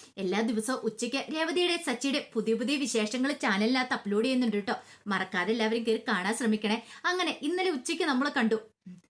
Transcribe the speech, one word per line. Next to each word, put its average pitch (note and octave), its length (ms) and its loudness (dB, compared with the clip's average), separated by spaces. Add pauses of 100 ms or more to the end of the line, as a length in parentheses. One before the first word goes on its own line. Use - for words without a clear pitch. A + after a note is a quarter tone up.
(180)
എല്ലാ F#3+ 240 0
ദിവസവും A3+ 360 0
ഉച്ചയ്ക്ക് A#3 400 -4
രേവതിയുടെ E4+ 720 0
സച്ചിയുടെ C4+ 460 -2
പുതിയ A3 200 0
പുതിയ B3 220 0
വിശേഷങ്ങൾ B3+ 560 0
ചാനലിനകത്ത് B3 640 2
അപ്ലോഡ് G#3+ 320 0
ചെയ്യുന്നുണ്ട് B3 300 2
കേട്ടോ. G3+ 180 -2 (340)
മറക്കാതെ F#3+ 440 -2
എല്ലാവരും A3+ 320 0
കയറി A3+ 240 2
കാണാൻ G3+ 280 0
ശ്രമിക്കണേ. G#3+ 500 0 (200)
അങ്ങനെ F4+ 360 0
ഇന്നലെ F4+ 280 0
ഉച്ചയ്ക്ക് E4 340 -2
നമ്മൾ C#4+ 260 2
കണ്ടു, A3+ 260 2 (540)